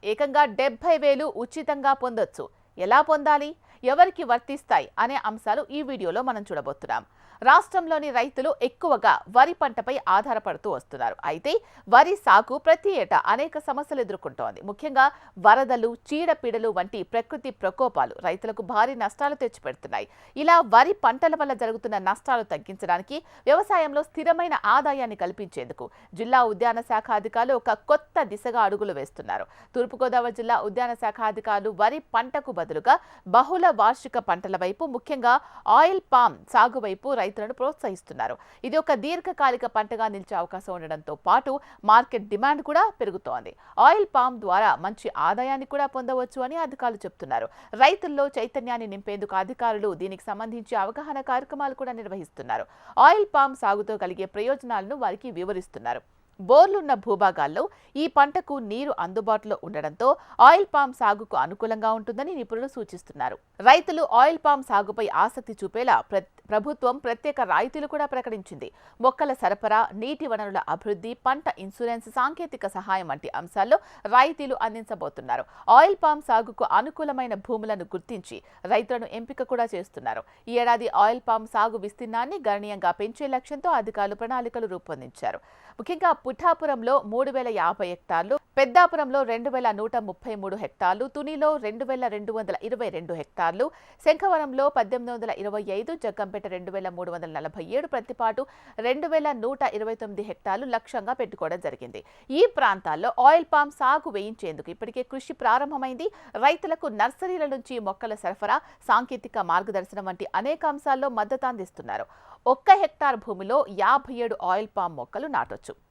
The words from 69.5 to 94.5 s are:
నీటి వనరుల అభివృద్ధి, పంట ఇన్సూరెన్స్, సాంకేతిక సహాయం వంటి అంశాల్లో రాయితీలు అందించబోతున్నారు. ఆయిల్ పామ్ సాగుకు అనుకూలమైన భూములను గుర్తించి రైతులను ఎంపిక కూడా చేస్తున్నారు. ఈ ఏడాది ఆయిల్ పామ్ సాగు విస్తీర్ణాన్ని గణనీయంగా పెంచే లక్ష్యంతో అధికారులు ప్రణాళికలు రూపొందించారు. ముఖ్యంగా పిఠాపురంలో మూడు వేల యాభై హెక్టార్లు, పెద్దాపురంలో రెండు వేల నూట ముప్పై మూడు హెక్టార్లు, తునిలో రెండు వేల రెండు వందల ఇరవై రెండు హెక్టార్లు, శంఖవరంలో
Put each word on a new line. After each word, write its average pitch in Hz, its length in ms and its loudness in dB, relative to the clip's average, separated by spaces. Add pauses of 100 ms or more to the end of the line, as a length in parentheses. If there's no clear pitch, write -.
నీటి 294 320 -6
వనరుల 202 280 -4 (140)
అభివృద్ధి, 208 380 -8 (120)
పంట 269 180 0 (200)
ఇన్సూరెన్స్, 233 440 -8 (100)
సాంకేతిక 294 580 -4
సహాయం 190 360 -4
వంటి 135 280 -10
అంశాల్లో 208 400 0 (340)
రాయితీలు 277 440 2 (100)
అందించబోతున్నారు. 160 760 -8 (320)
ఆయిల్ 359 260 8
పామ్ 302 260 0
సాగుకు 226 380 0 (120)
అనుకూలమైన 262 540 -6 (140)
భూములను 214 480 -6
గుర్తించి 185 440 -12 (340)
రైతులను 233 360 -2 (100)
ఎంపిక 247 220 -12 (120)
కూడా 233 220 0
చేస్తున్నారు. 120 480 -8 (280)
ఈ 240 120 2
ఏడాది 240 260 2 (160)
ఆయిల్ 233 240 0
పామ్ 220 260 0
సాగు 220 320 0
విస్తీర్ణాన్ని 240 600 -8
గణనీయంగా 202 540 -2
పెంచే 233 340 -8
లక్ష్యంతో 285 360 -4 (100)
అధికారులు 202 400 -6
ప్రణాళికలు 233 540 -6
రూపొందించారు. 131 640 -10 (380)
ముఖ్యంగా 339 320 0 (160)
పిఠాపురంలో 277 640 0 (180)
మూడు 254 240 -2
వేల 247 220 -4
యాభై 170 340 0
హెక్టార్లు, 180 440 -2 (220)
పెద్దాపురంలో 277 640 4 (100)
రెండు 233 260 -4
వేల 247 120 0 (120)
నూట 220 160 -6 (120)
ముప్పై 196 340 -12
మూడు 190 220 -8
హెక్టార్లు, 196 420 -2 (100)
తునిలో 294 340 -2 (160)
రెండు 226 240 -6
వేల 254 240 -4
రెండు 208 240 -8
వందల 196 180 -6 (120)
ఇరవై 226 280 -6
రెండు 175 240 -8
హెక్టార్లు, 170 460 -4 (400)
శంఖవరంలో 311 600 2 (120)